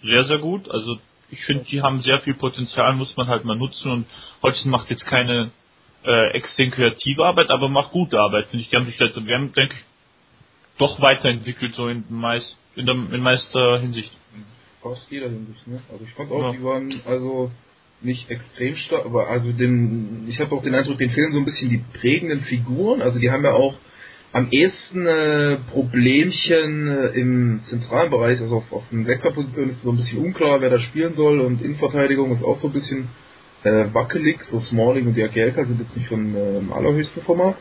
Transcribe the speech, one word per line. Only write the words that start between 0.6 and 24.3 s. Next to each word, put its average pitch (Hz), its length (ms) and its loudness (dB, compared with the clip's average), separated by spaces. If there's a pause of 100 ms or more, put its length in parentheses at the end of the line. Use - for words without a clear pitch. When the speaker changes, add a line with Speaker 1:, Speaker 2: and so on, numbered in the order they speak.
Speaker 1:
Also 113 280 -4 (320)
ich - 160 -14
finde, 143 180 -2
Speaker 2:
Ja. - 60 -16
Speaker 1:
die 139 120 -4
haben 135 200 0
sehr 131 200 4
viel 139 120 -2
Potenzial, 127 640 0
muss 131 200 -6
man 127 120 -2
halt 120 180 0
mal 110 100 -2
nutzen. 131 360 -6
Und 120 140 -2 (360)
Hodgson 131 300 0
macht - 180 -2
jetzt - 160 -6
keine, 120 460 0 (520)
äh, 117 320 4
extrem 127 360 0
kreative 131 520 0
Arbeit, 175 280 4
aber 135 180 2
macht 139 220 0
gute 170 280 0
Arbeit, 104 280 2
finde 117 160 -6
ich. - 60 -14
Die 120 60 2
haben 123 120 2
sich 117 100 -12
da, 127 80 4 (100)
wir 113 200 -4
haben, 135 180 -4
denke 135 220 0
ich, - 60 -18 (1000)
doch 139 200 2
weiterentwickelt, 123 760 0
so 120 120 -4
in 120 220 -6
meist-, 117 480 -4 (180)
in 123 120 -6
der, 127 80 0
in 123 260 -6
meister 127 580 2
Hinsicht. 117 320 -6 (680)
Speaker 2:
Aus 123 300 -12
jeder 135 180 -8
Hinsicht, 110 380 -12
ne? 123 120 -12 (120)
Also 110 140 -18
ich 117 100 -20
fand 143 160 -10
auch, 143 100 -4
Speaker 1:
Ja. 127 160 -2
Speaker 2:
die 127 60 -10
waren 135 280 -4 (140)
also 127 460 -4 (500)
nicht 123 300 -6
extrem 123 440 -6
stark, - 300 -4
aber 117 240 0
also 120 220 0
den, 117 760 0
ich 120 120 -8
hab 147 120 -2
auch 139 120 -2
den 135 100 0
Eindruck, 135 240 0
denen 120 140 0
fehlen 151 220 2
so 143 40 2
ein 139 80 2
bisschen 139 240 -2
die 120 140 0 (160)
prägenden 151 420 0
Figuren. 131 640 -2
Also 123 160 0
die 117 100 4
haben 135 140 0
ja 139 80 4
auch 135 240 4 (580)